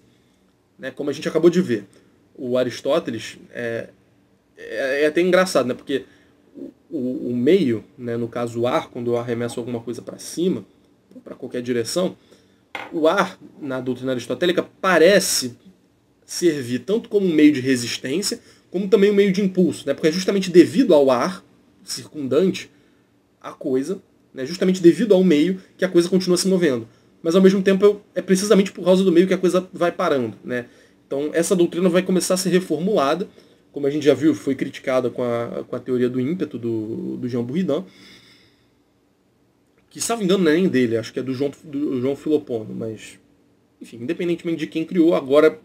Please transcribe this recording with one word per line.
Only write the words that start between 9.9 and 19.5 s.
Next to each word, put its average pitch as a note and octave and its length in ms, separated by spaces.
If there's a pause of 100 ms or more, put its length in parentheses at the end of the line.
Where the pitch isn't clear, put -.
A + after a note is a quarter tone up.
pra - 160
cima, D#3 480 (500)
ou - 60
pra - 120
qualquer B2 280
direção, B2 560 (720)
o D#3 160
ar, F#3 320 (200)
na C3 200
doutrina B2+ 320
aristotélica, D#3 560 (140)
parece F3+ 760 (680)
servir C3+ 540
tanto G#3 280
como G3+ 180
um E3+ 80
meio D3+ 200
de B2+ 80
resistência, C3 800 (300)
como F#3+ 200
também G3+ 220
um G3+ 40
meio G3+ 160
de F#3+ 100
impulso, F#3 460